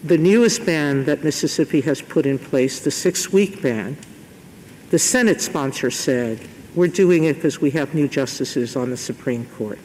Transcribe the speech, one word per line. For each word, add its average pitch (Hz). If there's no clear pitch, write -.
The 160
newest 208
ban 143
that 143
Mississippi 156
has 143
put 147
in 135
place, 131
the 147
six-week 190
ban, 117
the 165
Senate 233
sponsor 135
said, 120
"We're 175
doing 175
it 147
'cause 151
we 143
have 147
new 147
justices 127
on 127
the 123
Supreme 120
Court." 107